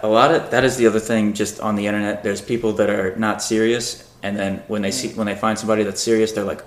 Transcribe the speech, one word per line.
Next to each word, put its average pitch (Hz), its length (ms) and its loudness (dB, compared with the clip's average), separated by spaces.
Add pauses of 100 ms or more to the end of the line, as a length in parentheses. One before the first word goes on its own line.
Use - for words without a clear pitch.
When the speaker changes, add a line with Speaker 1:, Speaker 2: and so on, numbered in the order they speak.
Speaker 1:
a 107 40 -2
lot 117 260 6
of, - 180 -2
that 123 120 4
is 123 140 2
the 120 100 4
other 110 120 4
thing, 107 340 0
just 101 280 -4
on 107 140 -2
the 104 120 -2
internet, 104 360 -2
there's 98 180 -2
people 113 320 -2
that 104 180 2
are 95 240 -2
not 107 260 -2
serious, 113 640 0 (180)
and 101 160 -4
then 98 300 -4
when 104 160 -4
they 95 80 -2
see, 110 180 -4
Speaker 2:
Mm. - 80 -12
Speaker 1:
when 113 80 -2
they 101 80 -2
find 110 240 -2
somebody 107 260 0
that's 101 180 -4
serious, 110 300 2
they're 104 120 -4
like, 95 240 -6